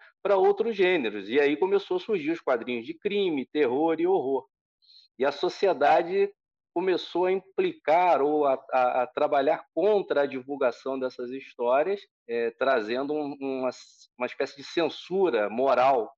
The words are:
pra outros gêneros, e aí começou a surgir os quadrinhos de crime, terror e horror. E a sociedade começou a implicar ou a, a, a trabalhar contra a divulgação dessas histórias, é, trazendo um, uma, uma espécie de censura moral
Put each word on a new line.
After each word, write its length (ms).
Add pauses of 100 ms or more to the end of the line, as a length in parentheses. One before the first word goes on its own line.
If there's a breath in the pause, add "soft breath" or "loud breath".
(220 loud breath)
pra 160
outros 380
gêneros, 520
e 120
aí 180
começou 400
a 20
surgir 320
os 100
quadrinhos 440
de 80
crime, 540
terror 520
e 60
horror. 400 (720 soft breath)
E 80
a 60
sociedade 1000 (420)
começou 520
a 60
implicar 920
ou 240
a, 120 (140)
a, 320
a 40
trabalhar 640
contra 480
a 40
divulgação 720
dessas 340
histórias, 680 (260)
é, 240
trazendo 640
um, 260
uma, 300 (480)
uma 80
espécie 300
de 80
censura 880
moral 680